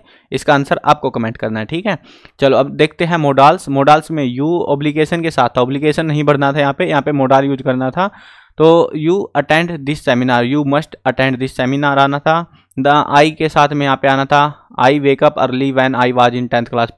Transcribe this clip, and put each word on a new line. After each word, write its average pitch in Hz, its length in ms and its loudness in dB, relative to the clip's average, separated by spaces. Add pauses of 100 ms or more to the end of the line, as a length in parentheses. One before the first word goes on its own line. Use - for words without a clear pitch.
(320)
इसका 139 220 0
आंसर 143 320 0
आपको 147 240 0
कमेंट 113 280 -6
करना 110 220 -6
है, 110 60 -8
ठीक 170 200 -8
है। 196 120 -2 (420)
चलो 135 180 4
अब 139 120 0
देखते 151 360 -2
हैं 170 120 -2
modals। 147 520 2
modals 147 420 2
में 151 120 -4
यू 139 360 -4
ऑब्लिगेशन 151 640 -2
के 160 100 -4
साथ 123 180 0
था, 127 120 -2
ऑब्लिगेशन 143 440 -2
नहीं 147 180 -2
भरना 143 300 0
था 151 60 -2
यहाँ 139 140 0
पे, 170 160 -4
यहाँ 151 120 0
पे 151 100 -4
modal 135 320 2
यूज़ 139 200 -4
करना 131 260 -2
था। 180 220 -4 (460)
तो 165 400 4
you 160 460 -2
attend 156 460 -2
this 151 200 -8
seminar, 123 460 0
you 147 180 -2
must 143 400 -4
attend 131 240 -2
this 131 200 -8
seminar 139 400 -2
आना 139 220 2
था। 165 320 -2 (280)
The 143 240 2 (140)
I 156 140 4
के 156 180 -4
साथ 147 200 2
में 147 160 -2
यहाँ 135 160 0
पे 139 60 0
आना 135 180 0
था, 147 420 0 (120)
I 127 120 4
wake 139 320 0
up 147 140 4
early 131 400 -2
when 131 180 2
I 123 180 0
was 123 160 4
in 123 180 -4
tenth 117 220 -2
class, 117 280 -4